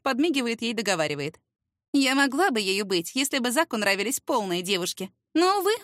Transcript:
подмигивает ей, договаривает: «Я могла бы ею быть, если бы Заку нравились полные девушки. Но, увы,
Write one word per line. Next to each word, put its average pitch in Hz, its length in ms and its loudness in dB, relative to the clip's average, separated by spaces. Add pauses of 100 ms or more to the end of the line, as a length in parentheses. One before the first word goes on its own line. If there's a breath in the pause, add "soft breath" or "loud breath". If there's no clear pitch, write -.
подмигивает 262 600 0
ей, 226 120 -2
договаривает: 160 680 -2 (520)
«Я 269 220 4
могла 277 360 2
бы 226 100 0
ею 196 240 0
быть, 185 300 -2
если 269 240 0
бы 240 120 -2
Заку 285 260 0
нравились 202 440 0
полные 190 420 -2
девушки. 185 480 -4 (240)
Но, 370 260 2
увы, 392 120 2 (120)